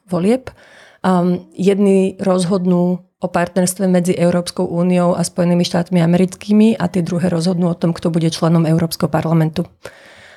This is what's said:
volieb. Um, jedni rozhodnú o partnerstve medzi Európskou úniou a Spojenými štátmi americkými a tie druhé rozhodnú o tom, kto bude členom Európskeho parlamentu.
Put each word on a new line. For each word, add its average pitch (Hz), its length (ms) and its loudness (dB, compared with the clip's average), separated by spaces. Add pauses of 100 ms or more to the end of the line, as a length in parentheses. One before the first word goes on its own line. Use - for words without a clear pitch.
volieb. 202 480 -2 (480)
Um, 180 560 0
jedni 190 640 2
rozhodnú 180 880 0 (160)
o 185 80 -2
partnerstve 180 560 -2
medzi 180 240 2
Európskou 175 560 -2
úniou 175 480 0
a 170 80 -2
Spojenými 175 400 0
štátmi 180 400 0
americkými 196 720 2
a 175 160 -4
tie 196 80 -2
druhé 175 320 -2
rozhodnú 170 400 0
o 170 80 -6
tom, 170 160 0
kto - 160 -4
bude 165 160 0
členom 165 400 0
Európskeho 165 400 -2
parlamentu. 160 560 0 (720)